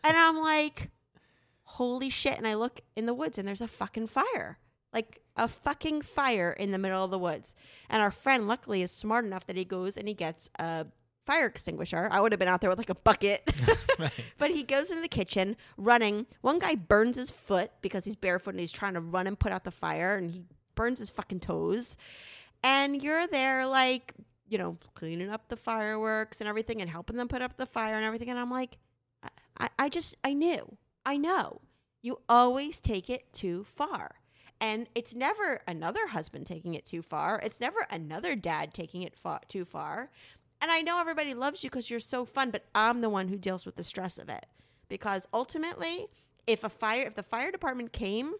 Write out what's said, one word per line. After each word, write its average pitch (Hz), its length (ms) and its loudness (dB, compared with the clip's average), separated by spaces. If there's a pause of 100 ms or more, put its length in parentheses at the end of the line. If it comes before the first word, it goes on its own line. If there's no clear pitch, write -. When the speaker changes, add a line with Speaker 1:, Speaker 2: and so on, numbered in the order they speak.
Speaker 1:
And 311 140 8
I'm 330 200 8
like, 311 520 2 (720)
"Holy 247 460 -2
shit." - 280 0
And 226 100 -2
I 214 80 2
look 233 260 -2 (140)
in 220 100 -2
the 240 80 2
woods 277 240 -4
and 196 100 -4
there's 202 140 -6
a 233 60 -6
fucking 220 400 -4
fire. 403 520 -2 (340)
Like, - 280 -4 (140)
a 226 120 2
fucking 302 540 -2
fire 226 520 2
in 196 180 -2
the 190 80 0
middle 190 240 0
of 185 80 -2
the 190 80 -2
woods. 165 340 -4 (360)
And 220 120 4
our 202 80 6
friend, 240 380 2
luckily, 220 340 0
is 180 80 0
smart 226 360 0
enough 190 200 -6
that 185 120 -8
he 185 80 -2
goes 185 320 -4
and 208 100 -6
he 214 80 -4
gets 165 420 -6
a 160 300 -4 (380)
fire 285 200 4
extinguisher. 170 640 -4
I 190 120 4
would 220 100 6
have 202 80 2
been 185 80 4
out 180 140 4
there 196 80 4
with, 185 100 2
like, 233 100 -6
a 180 60 0
bucket. - 520 4 (100)
<laughs> 139 100 0
Speaker 2:
<laughs> 453 320 4
Right. 160 120 2 (260)
Speaker 1:
But 302 140 2
he 302 100 0
goes 277 300 0
in 330 100 -4
the 339 60 -4
kitchen 196 500 0 (180)
running. 220 520 6 (140)
One 311 180 4
guy 311 160 2
burns 214 420 6
his 247 140 -6
foot 190 400 0 (100)
because 190 240 -4
he's 208 100 -6
barefoot 185 360 0
and 190 80 -6
he's 170 120 -4
trying 202 220 -4
to 170 60 -2
run 175 260 -2
and 202 140 -2
put 208 120 2
out 185 120 -4
the 185 80 -8
fire, 165 440 -2
and 175 160 -4
he 175 120 -10 (320)
burns 240 240 0
his 214 100 -8
fucking 190 300 -6
toes. 170 580 -2 (680)
And 277 380 4
you're 320 240 0
there, 269 400 2
like, 262 480 2 (340)
you 208 120 -2
know, 175 180 -4 (160)
cleaning 170 380 -6
up 220 180 -8
the 226 80 -6
fireworks 214 840 -2
and 208 60 -4
everything 220 320 -2
and 175 120 -4
helping 175 260 -8
them 247 100 -2
put 247 140 -2
up 254 160 -6
the 254 80 -4
fire 220 300 -2
and 220 100 0
everything. 233 240 -4
And 247 80 -4
I'm 247 140 -4
like, 254 260 -4 (460)
I, - 60 -12 (300)
I, - 100 0 (100)
I 277 100 2
just, 330 340 -6
I 277 100 0
knew. 294 440 0 (260)
I 285 140 0
know. 320 440 0 (420)
You 240 160 -6 (100)
always 247 500 6
take 196 300 -2
it - 240 -6
too 185 320 -4 (100)
far. - 400 -4 (460)
And 220 320 -2
it's 233 220 -6
never 294 520 0
another 180 400 -2
husband 160 380 -8
taking 170 300 -8
it - 100 -10
too 170 160 -8
far. 165 420 -2
It's - 160 -6
never 349 300 -2
another 170 460 -4
dad 156 400 -4
taking 180 260 -10
it - 140 -10
fa-, 160 320 -8
too 185 180 -6
far. 165 460 -8 (480)
And 320 120 2
I 330 100 4
know 339 180 0
everybody 311 360 -2
loves 277 280 -2
you 262 60 -6
'cause 247 220 -6
you're 233 80 -4
so 247 260 -4
fun, 269 240 0
but - 240 -6
I'm 233 280 4
the 226 100 2
one 190 160 0
who 196 100 -4
deals 185 300 -4
with 185 80 -14
the 175 80 -10
stress 185 340 -6
of - 120 -14
it. - 180 -10 (420)
Because 196 420 -4
ultimately, 330 760 -4 (400)
if 226 160 2
a 214 60 -4
fire, 226 340 -2
if 220 100 -6
the 208 80 -8
fire 247 300 -4
department 262 420 -4
came 233 460 -2